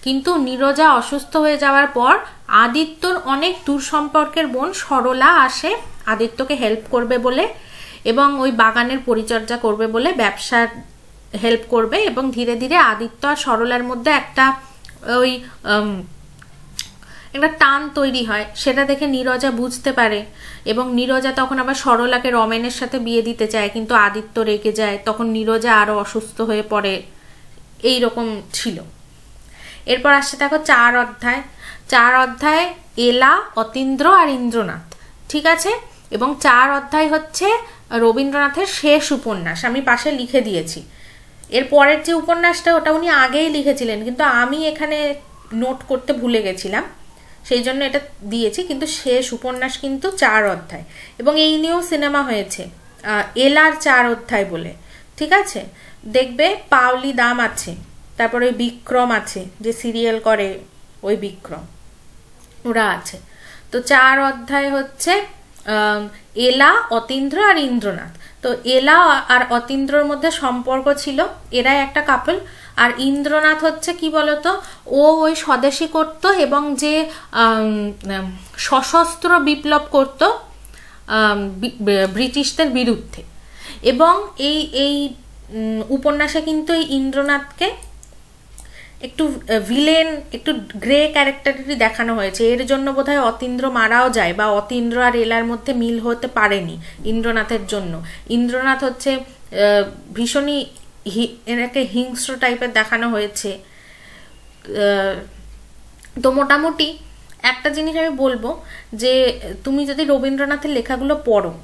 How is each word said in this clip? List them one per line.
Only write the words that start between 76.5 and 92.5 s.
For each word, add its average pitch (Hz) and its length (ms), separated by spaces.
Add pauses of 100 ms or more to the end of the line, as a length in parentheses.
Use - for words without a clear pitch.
যে, 302 340 (220)
আম, 220 600 (200)
আম, 190 260 (200)
সশস্ত্র 330 840
বিপ্লব 294 420 (100)
করতো, 302 480 (680)
আম, 208 420
বি-, 208 340
বে-, 196 240
ব্রিটিশদের 262 640
বিরুদ্ধে। 240 540 (580)
এবং 320 460 (100)
এই, 302 340
এই, 285 420 (360)
উম, 220 400
উপন্যাসে 294 520
কিন্তু 311 320
এই 330 160
ইন্দ্রনাথকে 277 800 (1300)
একটু, 277 260
আহ, 226 320
villain, 302 640 (120)
একটু 220 200
গ্রে 233 580
ক্যারেক্টারেরই 277 640
দেখানো 226 400
হয়েছে। 220 380